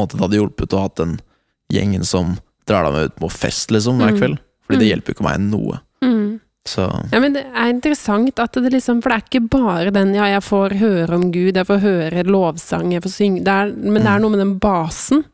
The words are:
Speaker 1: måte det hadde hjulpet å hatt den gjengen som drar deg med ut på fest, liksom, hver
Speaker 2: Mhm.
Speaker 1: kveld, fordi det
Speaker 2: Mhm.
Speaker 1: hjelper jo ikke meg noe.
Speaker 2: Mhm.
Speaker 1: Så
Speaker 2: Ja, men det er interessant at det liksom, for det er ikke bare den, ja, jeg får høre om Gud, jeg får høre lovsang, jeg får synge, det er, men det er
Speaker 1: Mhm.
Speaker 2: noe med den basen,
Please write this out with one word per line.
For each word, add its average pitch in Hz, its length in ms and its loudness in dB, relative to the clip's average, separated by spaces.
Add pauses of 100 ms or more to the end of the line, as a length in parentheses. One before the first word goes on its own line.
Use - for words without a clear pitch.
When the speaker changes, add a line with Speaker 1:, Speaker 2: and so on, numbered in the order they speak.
Speaker 1:
måte - 60 -12
det - 80 -6
hadde 98 160 0
hjulpet - 380 -2
å 95 80 0
hatt - 140 -6
den 82 240 -4 (520)
gjengen 98 320 0
som 90 340 -2 (280)
drar 95 180 2
deg 71 80 0
med 78 140 0
ut - 100 -8
på 82 140 -6
fest, - 400 -6
liksom, 117 280 0
hver 113 140 4
Speaker 2:
Mhm. 202 60 2
Speaker 1:
kveld, 139 200 0 (300)
fordi - 100 0
det - 80 4
Speaker 2:
Mhm. - 60 4
Speaker 1:
hjelper - 140 -4
jo - 80 -6
ikke - 80 -6
meg - 180 0
noe. 202 400 -2 (220)
Speaker 2:
Mhm. 220 380 -2 (240)
Speaker 1:
Så - 480 -4
Speaker 2:
Ja, 220 80 2
men 285 120 2
det 269 140 -4
er 233 260 -2
interessant 247 680 0
at 233 120 -2
det 254 200 0
liksom, 247 280 0
for 247 100 -2
det 220 120 0
er - 180 -2
ikke 233 100 -2
bare 196 420 2
den, 196 220 4
ja, 208 100 2
jeg 202 180 2
får 196 360 0
høre 185 360 2
om 180 160 2
Gud, 180 240 0
jeg 185 120 2
får 202 140 2
høre 175 440 0
lovsang, 175 680 0
jeg 175 100 -2
får 190 80 -4
synge, 185 340 0
det 185 40 2
er, 196 280 0
men 214 260 0
det 214 40 4
er 202 120 4
Speaker 1:
Mhm. 214 40 2
Speaker 2:
noe 220 80 2
med 208 100 2
den 196 180 0
basen, 196 760 0